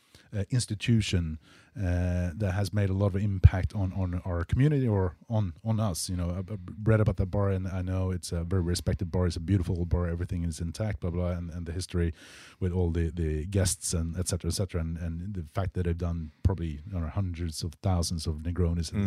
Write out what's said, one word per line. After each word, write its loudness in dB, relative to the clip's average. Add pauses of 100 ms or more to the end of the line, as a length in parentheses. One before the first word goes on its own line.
(360)
uh, 0
institution, 2 (380)
uh, 0
that 0
has -2
made 2
a 0
lot 2
of 0
impact 6
on, 0
on -2
our -2
community 2
or 2 (140)
on, 0 (100)
on 0
us. -2
You -2
know, -2
I, -8
I -6 (280)
read 6
about 0
that 0
bar, 2
and 0
I -4
know 0
it's -4
a -2
very 2
respected 0
bar. 2
It's 0
a -4
beautiful 2
bar. 0
Everything -2
is -4
intact, -4
blah, -2
blah, 0
and, -4
and -6
the -6
history 0 (480)
with 0
all 4
the, 2
the -2
guests 0
and -2
et -2
cetera, -2
et -2
cetera. -2
And, -4
and -6
the -6
fact -2
that -2
they've 0
done -4 (100)
probably, 0 (100)
I -8
don't -2
know, -4
hundreds -4
of -4 (100)
thousands 0
of 0
Negronis 0
and, 0